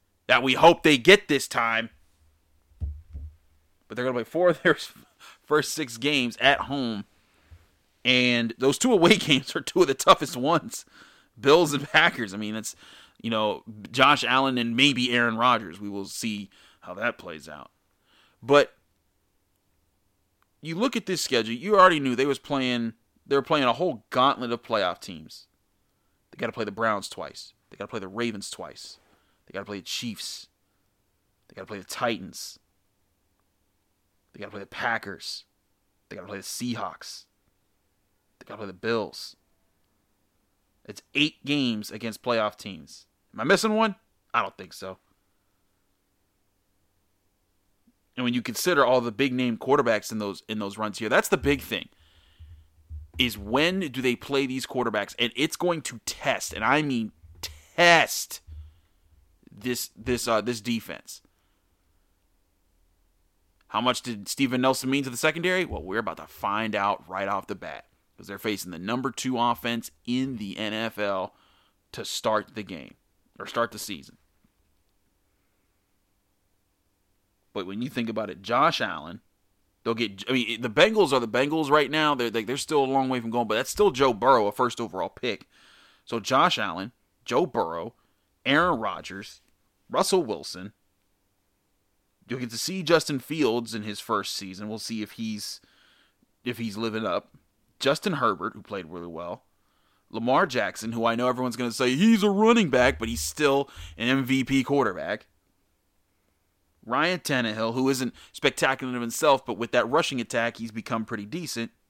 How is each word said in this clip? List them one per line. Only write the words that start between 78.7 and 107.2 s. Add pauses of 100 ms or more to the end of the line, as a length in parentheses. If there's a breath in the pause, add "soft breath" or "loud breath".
Allen, (640)
they'll
get,
I
mean,
the
Bengals
are
the
Bengals
right
now.
They're,
they,
they're
still
a
long
way
from
going,
but
that's
still
Joe
Burrow,
a
first
overall
pick. (580 soft breath)
So
Josh
Allen, (340)
Joe
Burrow, (500)
Aaron
Rodgers, (460)
Russell
Wilson. (1600)
You'll
get
to
see
Justin
Fields
in
his
first
season.
We'll
see
if
he's, (840 soft breath)
if
he's
living
up. (440)
Justin
Herbert,
who
played
really
well. (680)
Lamar
Jackson,
who
I
know
everyone's
gonna
say,
"He's
a
running
back,"
but
he's
still (260 loud breath)
an
M
V
P
quarterback. (1600)
Ryan